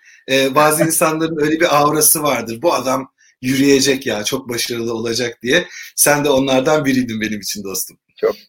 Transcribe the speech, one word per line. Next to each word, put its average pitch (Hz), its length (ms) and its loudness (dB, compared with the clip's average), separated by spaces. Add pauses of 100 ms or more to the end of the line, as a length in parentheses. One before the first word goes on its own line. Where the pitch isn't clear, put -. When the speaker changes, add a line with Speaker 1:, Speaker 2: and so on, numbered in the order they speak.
(300)
Speaker 1:
Ee, 135 240 2
bazı 151 300 4
Speaker 2:
<laughs> - 20 0
Speaker 1:
insanların 160 540 0
öyle 156 200 0
bir 147 200 2
aurası 147 420 2
vardır. 117 400 -4
"Bu 165 120 2
adam 131 380 -4 (300)
yürüyecek 135 640 2
ya, 107 180 -4
çok 131 240 -6
başarılı 117 460 -6
olacak." 117 480 -4
diye. 156 220 0 (320)
Sen 143 280 2
de 147 60 2
onlardan 135 540 2
biriydin 123 360 0
benim 107 200 -4
için 98 240 -10
dostum. - 340 -8 (180)
Speaker 2:
Çok, - 180 0 (140)